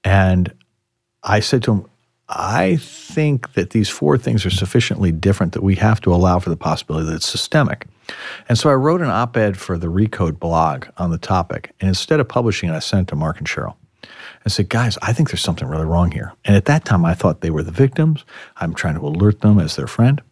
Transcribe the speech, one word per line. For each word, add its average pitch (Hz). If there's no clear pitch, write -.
And 92
I 104
said 117
to 113
him, 98
"I 175
think -
that 98
these 110
four 147
things 110
are 92
sufficiently 92
different 87
that -
we 95
have 107
to 90
allow 90
for 90
the 82
possibility 80
that 80
it's -
systemic." -
And 120
so 156
I 139
wrote 156
an 151
op-ed 107
for 87
the 85
Recode 90
blog 80
on 90
the 82
topic. -
And 95
instead 147
of 120
publishing 113
it, 80
I 78
sent 92
it -
to -
Mark 78
and 78
Cheryl -
and 107
said, 92
"Guys, 117
I 117
think 151
there's -
something 76
really 78
wrong 85
here." -
And 101
at 98
that 151
time, 87
I 85
thought 85
they 85
were 78
the 87
victims. 147
I'm 85
trying 78
to 76
alert 92
them 104
as 78
their 69
friend. 131